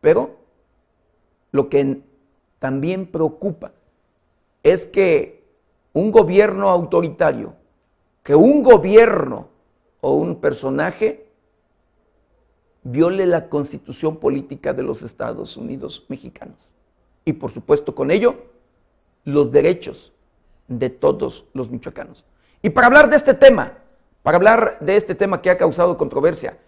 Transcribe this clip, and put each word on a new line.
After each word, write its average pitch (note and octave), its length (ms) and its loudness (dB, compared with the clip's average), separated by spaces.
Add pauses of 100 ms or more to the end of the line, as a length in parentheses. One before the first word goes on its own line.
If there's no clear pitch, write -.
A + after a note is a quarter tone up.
Pero G#3 360 0 (1120)
lo C#3 160 0
que C#3+ 120 0
en-, C3+ 260 -4 (540)
también D#3 480 -6
preocupa D#3+ 640 -6 (920)
es F3+ 240 0
que - 580 -2 (500)
un G3 180 -2
gobierno G3 580 2
autoritario, E3+ 840 -2 (680)
que C#3+ 140 0
un C4 260 4
gobierno G#3 880 4 (540)
o C3+ 120 0
un E3+ 260 -4
personaje D3 880 -4 (1500)
viole F3 460 -2
la E3+ 220 -2
Constitución D3 680 -8
Política C#3 560 -6
de C3 80 -8
los - 220 -10
Estados - 520 -14
Unidos C3 540 -16
Mexicanos. - 480 -18 (680)
Y D#3 100 -4
por C3+ 180 -10
supuesto C#3+ 420 -4
con C#3 160 -6
ello, G#3 260 0 (880)
los C#3+ 260 -2
derechos D#3 600 -2 (560)
de B2+ 220 -6
todos C3+ 640 -4
los B2+ 160 -10
michoacanos. - 560 -16 (380)
Y - 80 0
para B3 160 4
hablar C#4+ 240 8
de D4+ 40 4
este C4+ 200 4
tema, A#3 380 6 (500)
para D#3 140 2
hablar A3 440 2
de F#3 160 0
este G#3+ 160 -4
tema G3 260 -4
que F#3 120 0
ha F3+ 80 2
causado E3+ 400 0
controversia D3 580 -4 (100)